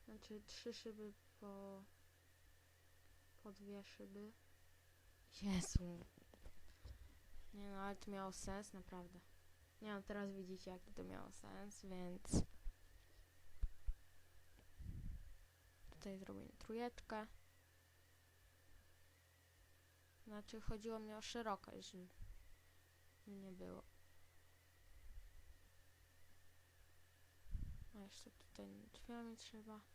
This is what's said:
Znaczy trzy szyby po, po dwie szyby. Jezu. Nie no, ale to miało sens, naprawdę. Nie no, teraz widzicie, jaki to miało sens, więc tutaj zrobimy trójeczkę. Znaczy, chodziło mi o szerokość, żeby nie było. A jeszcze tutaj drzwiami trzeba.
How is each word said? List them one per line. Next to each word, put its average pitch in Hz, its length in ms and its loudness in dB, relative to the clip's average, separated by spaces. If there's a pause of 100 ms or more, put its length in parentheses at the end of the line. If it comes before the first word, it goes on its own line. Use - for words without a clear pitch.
Znaczy 214 420 -4
trzy - 280 0
szyby 214 380 -2 (280)
po, 196 440 -4 (1600)
po 208 100 -6
dwie 202 320 -4
szyby. 202 480 -6 (1080)
Jezu. 180 640 8 (1500)
Nie 202 160 0
no, 196 60 0
ale 196 200 4
to 202 140 -2
miało 190 220 4
sens, 196 400 2
naprawdę. 180 480 -4 (600)
Nie 214 140 2
no, 196 80 4
teraz 202 300 4
widzicie, 190 380 0
jaki 180 220 -4
to 180 120 0
miało 190 280 0
sens, 202 520 -4
więc 180 580 8 (3500)
tutaj 196 280 -2
zrobimy 196 400 -2
trójeczkę. 226 680 2 (3000)
Znaczy, 214 360 -2
chodziło 220 380 8
mi 214 160 0
o 220 80 -2
szerokość, 202 760 4 (1300)
żeby 202 140 -4
nie 190 120 -4
było. 185 300 -2 (4000)
A 214 40 -4
jeszcze 196 320 -6
tutaj 202 640 -8
drzwiami 233 440 -2
trzeba. 214 440 -6 (140)